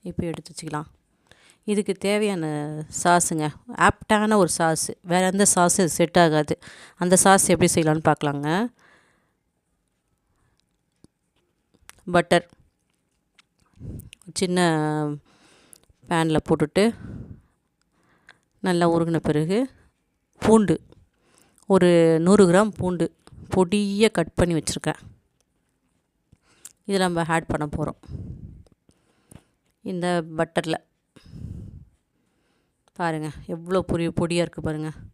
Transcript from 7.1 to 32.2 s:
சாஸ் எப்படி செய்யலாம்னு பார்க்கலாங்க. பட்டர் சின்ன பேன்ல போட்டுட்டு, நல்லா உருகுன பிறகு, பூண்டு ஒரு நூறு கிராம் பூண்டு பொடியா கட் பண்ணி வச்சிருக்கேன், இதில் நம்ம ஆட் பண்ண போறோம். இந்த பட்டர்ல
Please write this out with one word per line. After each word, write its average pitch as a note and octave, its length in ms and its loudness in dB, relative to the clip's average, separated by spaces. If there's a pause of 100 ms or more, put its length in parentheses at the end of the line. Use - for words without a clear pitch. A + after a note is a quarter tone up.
சாஸ் G3 300 6
எப்படி E3+ 200 2
செய்யலாம்னு D#3 340 0
பார்க்கலாங்க. D3 400 -2 (3500)
பட்டர் F3 400 2 (1900)
சின்ன F3+ 200 0 (1500)
பேன்ல D#3+ 280 0 (100)
போட்டுட்டு, D#3 360 0 (1800)
நல்லா F3 300 0
உருகுன E3 340 0
பிறகு, D#3+ 300 0 (840)
பூண்டு G#3+ 340 4 (920)
ஒரு F3+ 200 4 (360)
நூறு G3+ 220 6
கிராம் G3 300 4
பூண்டு F3+ 280 -4 (460)
பொடியா G3+ 680 0
கட் E3+ 220 -4
பண்ணி F3 180 2
வச்சிருக்கேன், - 420 -6 (1900)
இதில் G3 200 0
நம்ம E3+ 200 -2 (100)
ஆட் E3 160 -4
பண்ண D3+ 140 -4 (120)
போறோம். - 220 -8 (1900)
இந்த F3+ 220 -6 (300)
பட்டர்ல D#3+ 400 -4 (2250)